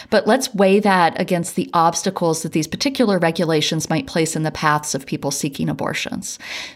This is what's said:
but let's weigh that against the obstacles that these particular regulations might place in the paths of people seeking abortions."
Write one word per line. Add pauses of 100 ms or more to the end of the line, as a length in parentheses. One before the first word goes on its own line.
(100)
but
let's
weigh
that
against
the
obstacles
that
these
particular
regulations
might
place
in
the
paths
of
people
seeking
abortions." (400)